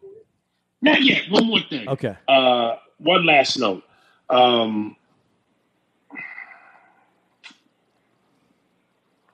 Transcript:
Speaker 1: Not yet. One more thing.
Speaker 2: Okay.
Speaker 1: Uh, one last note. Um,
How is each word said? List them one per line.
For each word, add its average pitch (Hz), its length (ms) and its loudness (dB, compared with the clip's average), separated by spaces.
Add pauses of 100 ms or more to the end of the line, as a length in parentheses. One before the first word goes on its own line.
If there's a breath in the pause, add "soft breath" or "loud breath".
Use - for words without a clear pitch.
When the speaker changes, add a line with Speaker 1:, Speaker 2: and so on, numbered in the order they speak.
(840)
Speaker 1:
Not 294 200 2
yet. 190 280 0
One 226 160 2
more 220 140 -2
thing. 131 280 -10
Speaker 2:
Okay. 120 280 -6 (100)
Speaker 1:
Uh, 123 500 2 (220)
one 175 280 0
last 143 320 2
note. 101 260 -4 (460)
Um, 117 680 0 (4000)